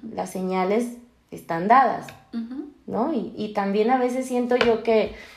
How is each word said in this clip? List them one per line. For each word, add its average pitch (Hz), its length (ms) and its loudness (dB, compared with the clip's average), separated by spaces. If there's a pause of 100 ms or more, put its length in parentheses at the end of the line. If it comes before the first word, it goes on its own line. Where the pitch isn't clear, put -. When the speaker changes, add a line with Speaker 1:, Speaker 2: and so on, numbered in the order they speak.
Speaker 1:
Ujú. - 140 -14
Speaker 2:
las 190 160 -6
señales 190 680 0 (320)
están 170 380 -4
dadas? 233 400 4 (260)
Speaker 1:
Ujú. 240 380 -8 (160)
Speaker 2:
¿No? 254 260 -2
Y, 196 240 -4
y 208 160 -6
también 208 380 2
a 262 80 4
veces 247 260 -2
siento 247 320 0
yo 233 240 4
que 220 320 2 (240)